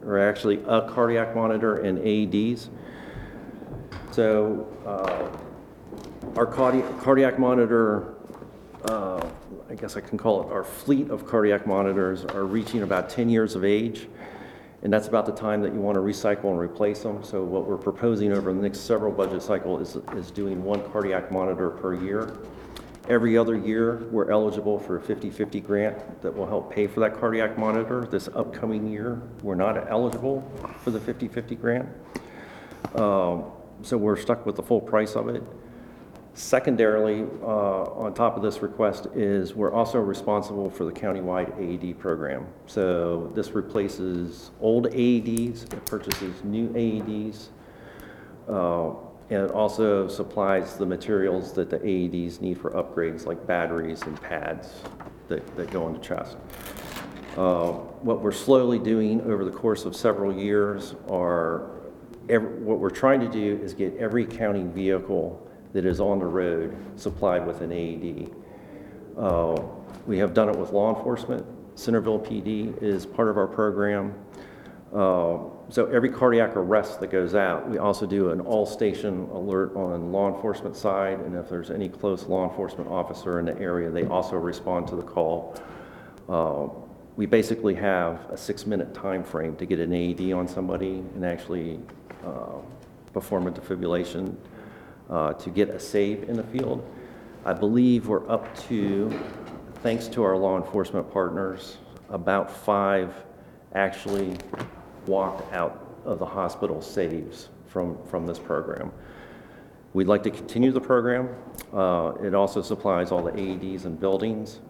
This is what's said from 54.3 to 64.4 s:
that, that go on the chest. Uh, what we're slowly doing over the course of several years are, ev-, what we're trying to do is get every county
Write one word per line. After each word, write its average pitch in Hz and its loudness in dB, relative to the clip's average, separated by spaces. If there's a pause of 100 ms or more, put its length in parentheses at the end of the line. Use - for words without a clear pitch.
that, 80 -2 (100)
that 85 -6
go 87 -2
on 82 -4
the - -8
chest. - -6 (1000)
Uh, 90 4 (320)
what 117 2
we're 104 2
slowly 123 6
doing 110 4
over 104 0
the 90 -2
course 107 0
of 87 -4
several 98 2
years 101 0 (120)
are, 87 2 (580)
ev-, 113 4
what 110 0
we're 95 2
trying 135 6
to 117 0
do 104 0
is 98 -8
get 95 -2
every 113 2
county 101 0